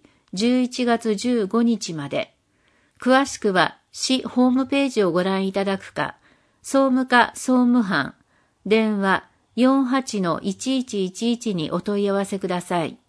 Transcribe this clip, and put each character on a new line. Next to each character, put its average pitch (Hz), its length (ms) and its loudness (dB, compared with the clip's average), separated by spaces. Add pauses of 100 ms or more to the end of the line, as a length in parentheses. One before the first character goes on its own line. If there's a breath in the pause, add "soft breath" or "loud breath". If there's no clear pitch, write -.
(320 soft breath)
十 240 300 2
一 247 240 -2
月 226 320 0
十 233 300 0
五 226 160 0
日 220 300 0
ま 147 140 -8
で。 - 260 -6 (680)
詳 262 240 4
し - 120 -10
く 208 140 -2
は、 175 260 2 (140)
市 - 320 -2
ホ 254 240 0
ー 254 40 2
ム 262 160 0
ペ 277 180 2
ー 262 40 -2
ジ 214 140 0
を 175 80 2
ご 180 120 0
覧 190 240 -2
い 190 40 -2
た 196 140 -2
だ 196 120 -2
く - 140 -16
か、 - 240 -6 (460 soft breath)
総 269 300 2
務 254 160 2
課 240 280 4
総 254 300 2
務 240 160 4
班、 165 340 -2 (500)
電 214 360 2
話 190 240 0 (320)
四 269 260 4
八 254 380 -2
の 170 200 -2
一 202 360 -4
一 214 260 -4
一 226 300 -2
一 226 220 -4
に 156 160 -4
お 180 100 -2
問 202 200 -2
い 202 60 0
合 196 60 0
わ 196 100 0
せ 196 160 -6
く 190 80 -4
だ 180 140 -2
さ 175 240 -2
い。 - 120 -10 (120)